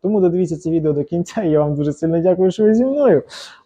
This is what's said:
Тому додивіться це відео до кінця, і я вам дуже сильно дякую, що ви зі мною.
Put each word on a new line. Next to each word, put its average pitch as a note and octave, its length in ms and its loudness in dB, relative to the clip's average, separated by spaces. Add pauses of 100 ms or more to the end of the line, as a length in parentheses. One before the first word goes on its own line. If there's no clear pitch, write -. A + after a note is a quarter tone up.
Тому G3+ 180 0
додивіться F3 360 0
це D#3+ 140 -6
відео D#3 220 0
до C#3+ 120 -2
кінця, F3 380 -4
і E3+ 80 0
я D3+ 100 4
вам D3 140 0
дуже D3 180 -2
сильно E3 280 -2
дякую, F#3 300 2
що G#3+ 140 -2
ви G#3+ 100 4
зі A#3+ 100 2
мною. C4 380 2 (440)